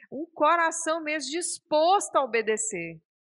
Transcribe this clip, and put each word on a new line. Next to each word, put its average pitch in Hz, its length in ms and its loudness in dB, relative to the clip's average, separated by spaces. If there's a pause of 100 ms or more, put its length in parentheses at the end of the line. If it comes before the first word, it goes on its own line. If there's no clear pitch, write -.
(120)
um 269 120 -8
coração 320 800 0
mesmo 302 300 -4
disposto 339 840 0
a 311 80 4
obedecer. 214 800 -2 (220)